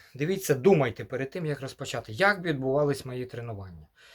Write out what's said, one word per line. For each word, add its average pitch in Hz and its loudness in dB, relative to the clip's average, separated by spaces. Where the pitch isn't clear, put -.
дивіться, 160 0
думайте 127 4
перед 135 -6
тим, 175 -6
як 139 -4
розпочати, 123 -8
як 185 2
відбувались 139 0
мої 127 -8
тренування. 98 -10